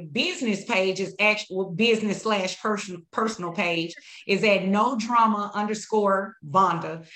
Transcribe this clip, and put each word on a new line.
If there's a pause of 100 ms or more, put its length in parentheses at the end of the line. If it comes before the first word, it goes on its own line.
(120)
business
page
is
actual
business
slash
person-,
personal
page (320)
is
at
no
drama
underscore
Vonda. (100)